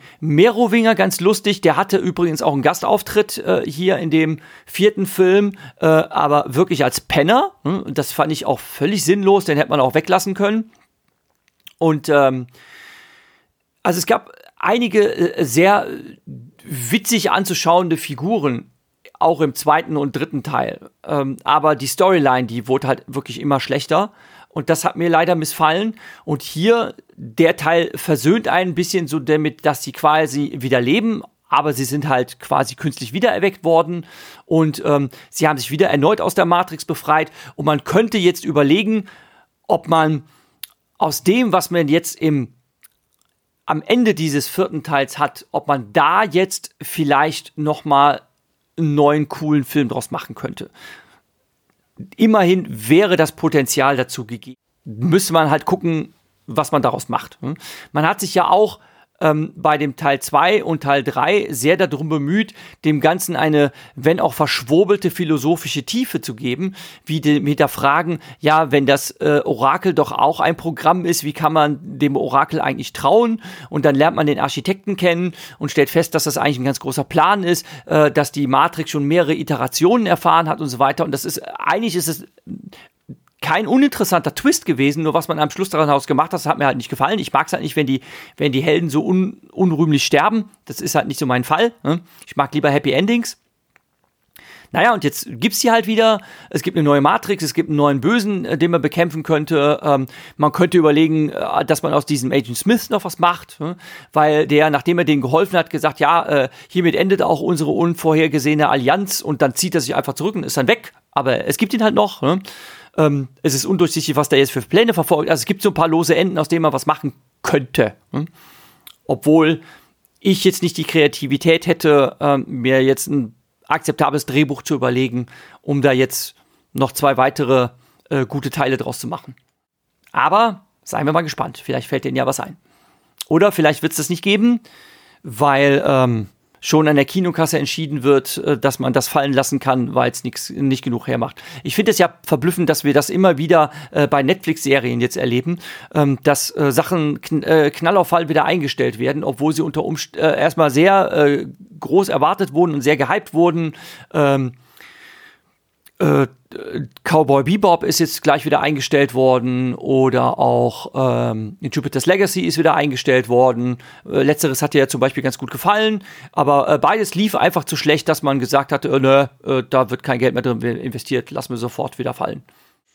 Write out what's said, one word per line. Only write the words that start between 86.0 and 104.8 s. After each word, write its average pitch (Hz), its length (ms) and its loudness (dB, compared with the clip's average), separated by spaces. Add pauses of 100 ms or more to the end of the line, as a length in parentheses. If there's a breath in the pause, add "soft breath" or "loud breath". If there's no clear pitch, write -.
gemacht 147 200 0
hat, - 80 -6
das - 100 -8
hat 147 140 -2
mir 143 60 0
halt 135 120 0
nicht 120 100 -8
gefallen. 160 320 -2
Ich 160 140 -6
mag's 143 180 0
halt 180 100 -4
nicht, 151 140 -8
wenn 151 100 2
die, 131 140 0 (380 loud breath)
wenn 143 160 -2
die 131 100 0
Helden 165 260 0
so 143 160 -2
un-, 185 360 -2 (100)
unrühmlich 156 540 2
sterben. 208 440 0 (140)
Das - 160 -14
ist - 160 -6
halt - 140 0
nicht 139 100 -8
so 147 60 -2
mein 123 180 0
Fall, 214 300 0 (100)
ne? 170 160 -2 (260 loud breath)
Ich - 120 -8
mag 139 160 -2
lieber 147 180 0
Happy 139 220 0
Endings. 220 420 0 (1400 loud breath)
Naja, 226 220 4
und 185 100 -4
jetzt - 260 -4
gibt's 165 300 -4
die 233 120 2
halt 226 160 2
wieder. 220 320 2 (320 loud breath)
Es - 100 -4
gibt - 160 -4
eine 156 80 2
neue 143 160 4
Matrix, 180 420 0
es 143 100 -6
gibt 165 140 0
einen 156 80 -2
neuen 143 240 2
Bösen, 196 460 0
äh, 165 120 -4
den 170 140 2
man 165 100 0
bekämpfen 160 420 -2
könnte. 151 600 0
Ähm, 135 240 0 (300 loud breath)
man 151 160 2
könnte 180 240 2
überlegen, 156 540 4
äh, - 340 -2
dass 156 180 -2
man 151 100 -2
aus 143 120 0
diesem 127 260 -2
Agent 123 260 -2
Smith 220 340 0
noch 208 120 -2
was 175 160 -12
macht, 175 400 -2
ne? 165 160 -8 (380 loud breath)
Weil 151 340 4
der, 147 220 4
nachdem 165 300 0